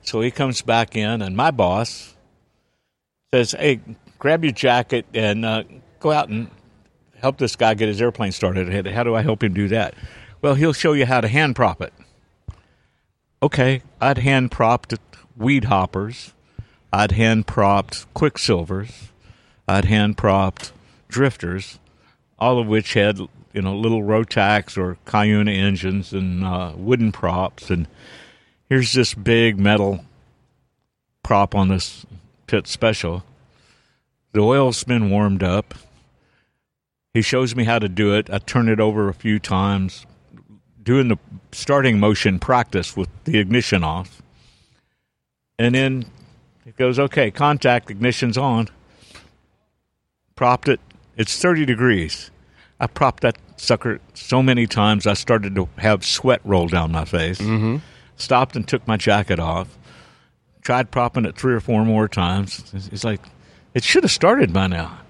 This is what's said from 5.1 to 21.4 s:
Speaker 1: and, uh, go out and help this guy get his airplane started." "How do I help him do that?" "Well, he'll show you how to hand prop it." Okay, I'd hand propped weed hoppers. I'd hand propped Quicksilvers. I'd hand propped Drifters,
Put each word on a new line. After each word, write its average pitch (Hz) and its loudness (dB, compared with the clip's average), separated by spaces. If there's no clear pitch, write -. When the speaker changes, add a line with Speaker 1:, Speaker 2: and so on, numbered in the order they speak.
Speaker 1:
and, 110 0
uh, 110 -2
go 156 0
out 147 0
and 110 -8
help 131 -2
this 123 -2
guy 110 4
get 107 0
his 104 -2
airplane 113 -2
started." 92 -2
"How 107 -4
do 117 0
I 113 0
help 110 -2
him 101 0
do 101 -2
that?" 107 -2
"Well, 143 2
he'll 151 2
show 160 0
you 139 2
how 127 2
to 113 0
hand 139 0
prop 101 0
it." - -10
Okay, 131 2
I'd 131 2
hand 127 2
propped 117 0
weed 123 0
hoppers. 101 -2
I'd 98 2
hand 110 2
propped 101 0
Quicksilvers. 95 -4
I'd 98 2
hand 104 2
propped 95 -2
Drifters, 98 -4